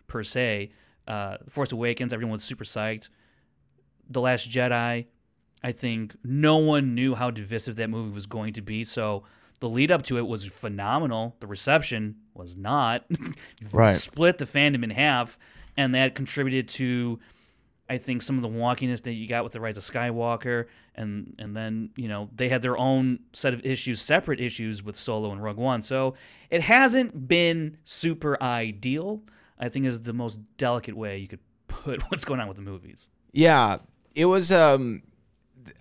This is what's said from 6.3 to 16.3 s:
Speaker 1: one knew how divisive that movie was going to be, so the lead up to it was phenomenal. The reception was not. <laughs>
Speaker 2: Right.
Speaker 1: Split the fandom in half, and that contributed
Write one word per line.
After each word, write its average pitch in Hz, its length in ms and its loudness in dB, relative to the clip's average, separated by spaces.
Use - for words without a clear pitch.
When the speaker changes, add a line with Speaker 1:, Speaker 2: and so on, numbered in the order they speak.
Speaker 1:
one 147 380 4
knew 127 200 2
how 123 160 0
divisive 110 460 -6
that 113 120 -2
movie 110 220 -4
was 101 140 -10
going 107 280 -8
to 110 80 -10
be, 107 220 -6
so 107 400 -4
the 120 100 -4
lead 131 220 2
up 156 120 6
to 123 140 -2
it 117 100 -2
was 107 180 -6
phenomenal. 113 920 -2
The 110 80 -14
reception 107 720 0
was 90 220 -16
not. 117 540 0
<laughs> 170 60 0
Speaker 2:
Right. 113 240 8
Speaker 1:
Split 170 420 4
the 135 80 -6
fandom 143 380 2
in 110 80 -4
half, 127 460 2
and 135 200 2
that 131 200 4
contributed 131 600 -2